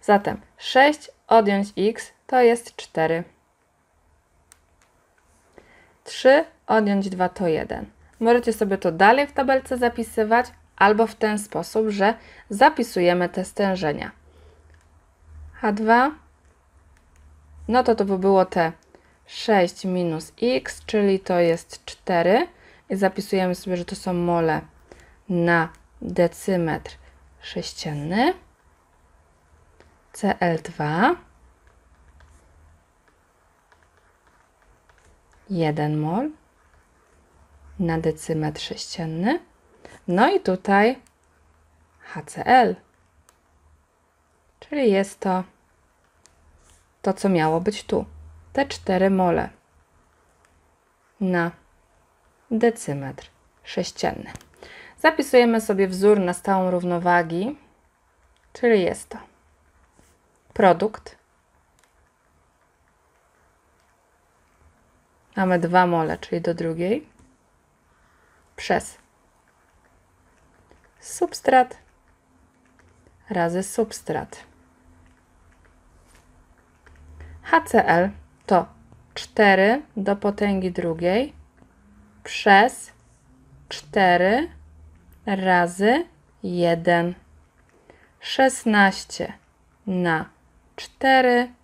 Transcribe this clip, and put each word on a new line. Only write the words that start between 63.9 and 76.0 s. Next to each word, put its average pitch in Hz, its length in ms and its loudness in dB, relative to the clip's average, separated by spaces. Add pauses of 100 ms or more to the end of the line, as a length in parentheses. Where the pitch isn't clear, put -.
Mamy 185 240 0
dwa 175 280 2
mole, 160 300 -2
czyli - 240 -8
do 170 120 -2
drugiej, 170 540 -4 (1500)
przez - 420 -6 (2000)
substrat - 800 -2 (1500)
razy 175 340 -2
substrat. - 800 -8 (3000)